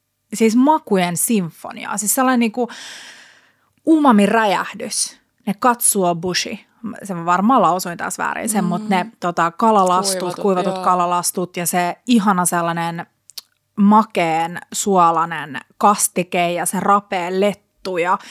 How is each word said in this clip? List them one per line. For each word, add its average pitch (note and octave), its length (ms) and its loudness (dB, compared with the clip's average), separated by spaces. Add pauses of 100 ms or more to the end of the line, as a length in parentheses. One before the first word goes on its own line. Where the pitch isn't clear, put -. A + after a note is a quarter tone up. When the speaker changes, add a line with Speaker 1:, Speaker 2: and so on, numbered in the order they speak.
(340)
Speaker 1:
siis A3 220 2
makujen G3+ 600 2
sinfoniaa. - 800 -4
Siis G#3 180 -2
sellainen B3+ 240 2
niinku A#3 300 0 (1160)
umami-räjähdys. G#3+ 1300 2 (300)
Ne G3 120 -4
katsuobushi. F#3 1080 -2 (380)
Se G3 100 -10
mä E3+ 120 -8
varmaan G3 360 4
lausuin F3 360 0
taas F3 200 -8
väärin D3 320 -6
sen, G#3+ 140 -2
Speaker 2:
Mm. F3 40 0
Speaker 1:
mut F3 220 -4
ne, F#3 160 0 (140)
tota, E3+ 320 0
kalalastut, F#3+ 680 2
Speaker 2:
Kuivatut, F3+ 240 -6
Speaker 1:
kuivatut F#3 320 0
Speaker 2:
joo. F#3 80 -8
Speaker 1:
kalalastut F3+ 720 -2
ja F3 80 -6
se F3 320 -2 (100)
ihana G3 380 2
sellainen E3+ 600 -4 (720)
makeen F3 800 2 (160)
suolainen E3+ 840 2 (200)
kastike F3+ 720 0
ja E3+ 140 -4
se F#3+ 140 -4
rapea F#3+ 600 0
lettu. G3 580 -4
Ja F3 200 0 (140)